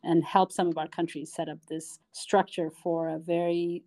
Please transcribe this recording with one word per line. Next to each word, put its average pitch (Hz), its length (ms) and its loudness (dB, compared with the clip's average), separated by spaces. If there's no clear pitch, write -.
and 165 220 4
help 190 260 4
some 180 160 0
of 165 120 -2
our 156 100 -4
countries 160 440 -6
set 160 160 -6
up 151 100 -10
this - 320 -10
structure 185 580 0
for 165 400 -2
a 160 80 -4
very 170 680 0